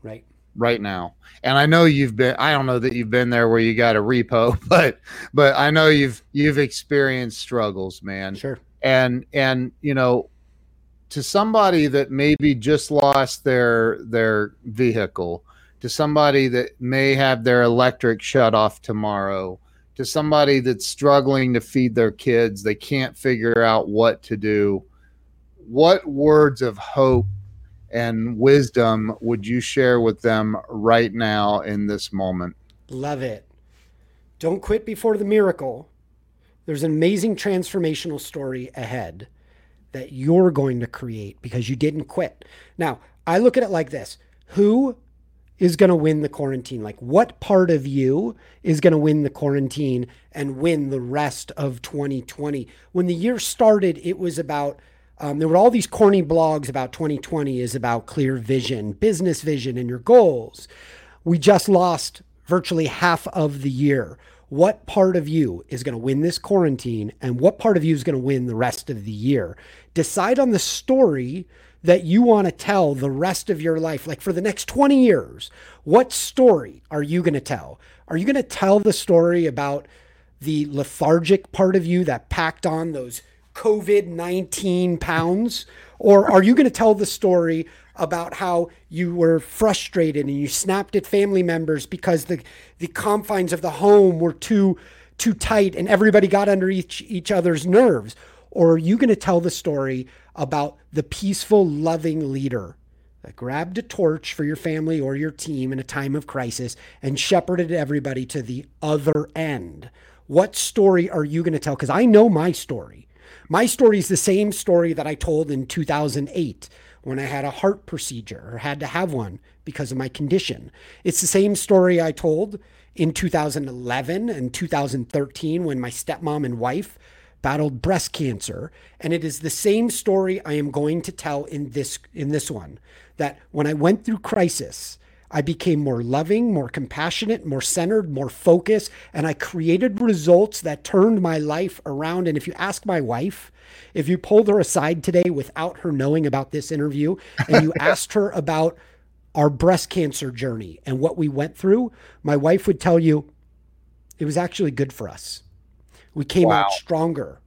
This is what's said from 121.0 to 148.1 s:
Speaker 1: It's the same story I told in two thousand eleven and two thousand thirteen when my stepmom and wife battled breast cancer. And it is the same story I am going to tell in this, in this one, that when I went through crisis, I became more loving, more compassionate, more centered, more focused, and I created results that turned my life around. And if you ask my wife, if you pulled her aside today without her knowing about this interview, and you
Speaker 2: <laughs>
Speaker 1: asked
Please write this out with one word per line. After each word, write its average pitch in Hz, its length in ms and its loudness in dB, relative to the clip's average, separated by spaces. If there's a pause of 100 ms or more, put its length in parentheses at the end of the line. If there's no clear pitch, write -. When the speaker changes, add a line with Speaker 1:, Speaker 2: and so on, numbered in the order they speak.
Speaker 1:
It's 175 180 -2
the 180 60 -2
same 202 280 2
story 180 460 4
I 160 100 -2
told 185 480 -4 (360)
in 160 160 0
two 170 180 -4
thousand 151 380 -2
eleven 127 640 -6
and 127 240 -6
two 175 140 -6
thousand 135 420 -4
thirteen 156 540 -4
when 139 160 -4
my 123 100 -6
stepmom 147 560 -6
and 120 140 -6
wife 127 400 -6 (420)
battled 143 400 -4
breast 180 300 -2
cancer. 123 600 -8 (280)
And 165 140 -4
it 160 100 -4
is 151 160 -8
the 156 100 -8
same 220 400 0
story 190 560 -2
I 151 80 -6
am 147 180 -2
going 151 320 -2
to 185 80 -10
tell 147 340 -8
in 143 260 -10
this, 131 260 -8 (160)
in 143 160 -8
this 147 220 -4
one, 80 260 -14 (400)
that 143 220 -6 (120)
when 147 140 -2
I 151 80 -2
went 170 320 2
through 220 140 -4
crisis, - 800 -4 (340)
I 151 100 -2
became 156 380 -2
more 127 220 -2
loving, 165 520 -2
more 139 160 -2
compassionate, 165 760 -6
more 135 160 -4
centered, 180 500 -2
more 135 180 -6
focused, 196 640 2 (220)
and 156 140 -2
I 156 60 -2
created 185 680 -2
results 190 600 4
that 151 220 -8
turned 208 380 4
my 165 160 -2
life 151 480 -4
around. 160 420 -4
And 151 80 -2
if 143 120 -6
you 170 100 -10
ask 190 280 -6
my 180 140 -2
wife, 127 520 -6 (420)
if 147 160 -2
you 180 80 2
pulled 214 300 4
her 208 120 2
aside 160 440 -2
today 180 260 2
without 160 500 -6
her 170 120 -4
knowing 147 340 0
about 135 260 -4
this 151 200 -8
interview, 147 440 -2 (320)
and 185 160 4
you 160 120 0
Speaker 2:
<laughs> - 40 -4
Speaker 1:
asked - 340 -2